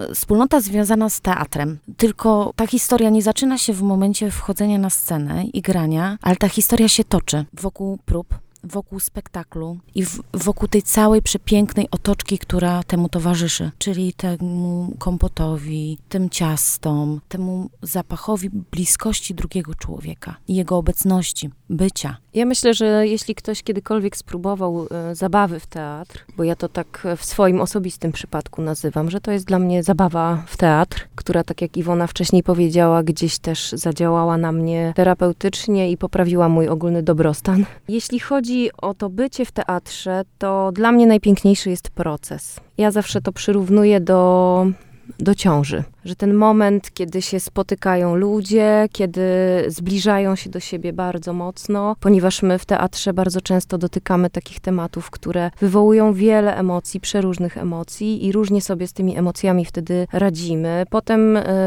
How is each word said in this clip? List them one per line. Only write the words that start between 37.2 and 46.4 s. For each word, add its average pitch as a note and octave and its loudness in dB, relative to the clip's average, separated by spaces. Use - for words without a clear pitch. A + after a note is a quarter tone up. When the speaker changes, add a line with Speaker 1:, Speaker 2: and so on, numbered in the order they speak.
Speaker 2:
Jeśli A#3 -4
chodzi B3 -2
o G3 -4
to G3 -6
bycie B3 -4
w - -16
teatrze, F#3 -4
to G3 0
dla A3 2
mnie A#3 6
najpiękniejszy G3+ 4
jest F3+ -6
proces. - -8
Ja G#3+ 4
zawsze G3+ -2
to G3 -4
przyrównuję G3+ 4
do, F3+ 4
do G3 2
ciąży. D3 2
Że F3+ -8
ten G3+ 2
moment, G#3 4